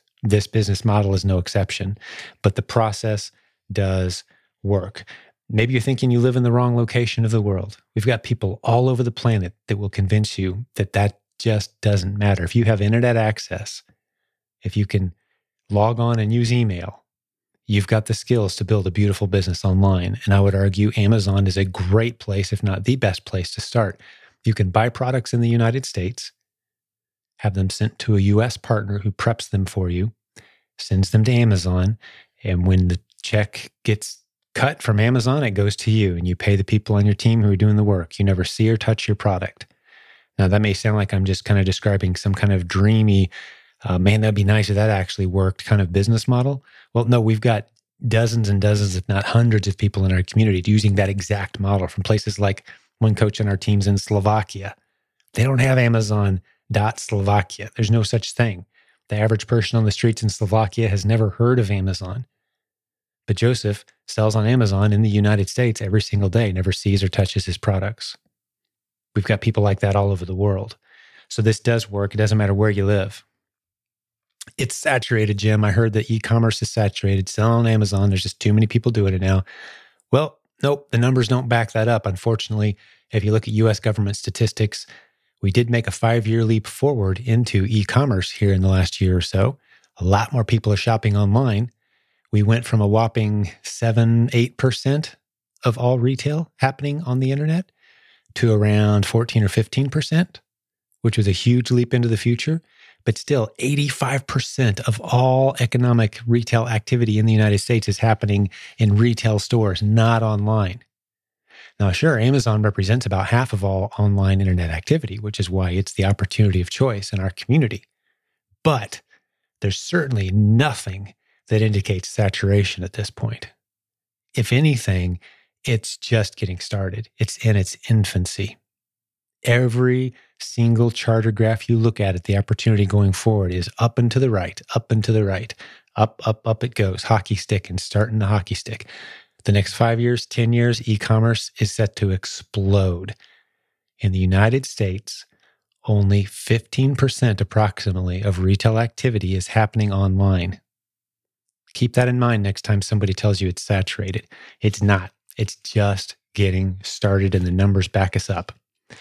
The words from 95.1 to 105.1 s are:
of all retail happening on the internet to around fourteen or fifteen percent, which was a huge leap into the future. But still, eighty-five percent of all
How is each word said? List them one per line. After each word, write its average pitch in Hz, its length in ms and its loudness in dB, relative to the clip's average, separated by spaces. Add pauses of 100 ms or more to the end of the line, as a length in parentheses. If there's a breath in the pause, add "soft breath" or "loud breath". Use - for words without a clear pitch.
of 120 120 0
all 123 220 0
retail 139 500 -2 (100)
happening 143 420 -2
on 127 180 -2
the 131 140 0
internet 156 400 -2 (600 soft breath)
to 113 200 2
around 104 520 2
fourteen 117 380 0
or 95 60 2
fifteen 135 400 -2
percent, 160 500 -2 (600)
which 110 160 0
was 104 100 2
a 98 60 2
huge 120 360 2
leap 120 240 0
into 120 140 2
the 113 80 0
future. 120 460 -2 (420 soft breath)
But 110 140 0
still, 123 320 -2 (100)
eighty-five 139 640 -2
percent 123 560 -2
of 110 200 -2
all 131 580 2